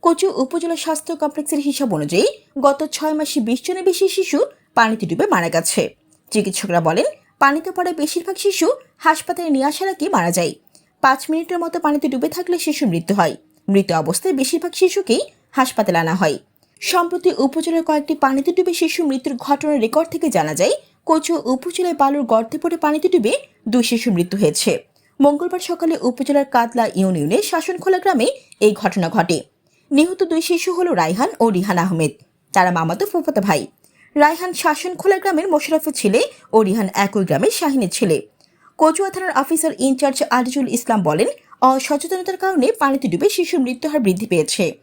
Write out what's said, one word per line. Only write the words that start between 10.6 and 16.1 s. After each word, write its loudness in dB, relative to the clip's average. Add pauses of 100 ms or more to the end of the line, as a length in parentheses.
পাঁচ 2
মিনিটের -4
মতো -6
পানিতে 0
ডুবে -2
থাকলে -2
শিশুর -2
মৃত্যু 0
হয়। 2 (340)
মৃত 2 (140)
অবস্থায় -2
বেশিরভাগ -2
শিশুকেই 2 (340)
হাসপাতালে 2
আনা 0